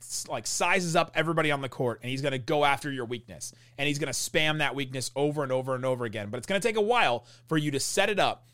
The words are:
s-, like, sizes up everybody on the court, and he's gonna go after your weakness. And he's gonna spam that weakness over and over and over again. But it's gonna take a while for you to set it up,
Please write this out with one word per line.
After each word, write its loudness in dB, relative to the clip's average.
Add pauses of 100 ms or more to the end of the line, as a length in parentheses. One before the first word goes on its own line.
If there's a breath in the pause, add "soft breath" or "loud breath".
s-, -8
like, -6
sizes 2
up 4
everybody 2
on 0
the -4
court, -2
and -6
he's -2
gonna 0
go 2
after 2
your -6
weakness. -10 (240 soft breath)
And -2
he's 0
gonna -4
spam 0
that 0
weakness -4
over 0
and -2
over 0
and -4
over 0
again. -6
But -6
it's -10
gonna 0
take 0
a 2
while 2 (220 loud breath)
for 2
you 0
to 0
set 2
it 2
up, 2